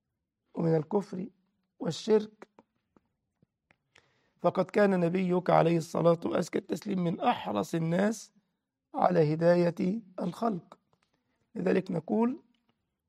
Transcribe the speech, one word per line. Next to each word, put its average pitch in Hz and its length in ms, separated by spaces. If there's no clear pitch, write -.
ومن 165 220
الكفر 185 520
والشرك. 214 680
فقد 175 240
كان 196 340
نبيك 180 500
عليه 165 280
الصلاة 165 480
وأزكى - 340
التسليم 190 440
من 170 160
أحرص 214 560
الناس 175 560
على 170 400
هداية 175 680
الخلق. 202 580
لذلك 185 360
نقول 220 480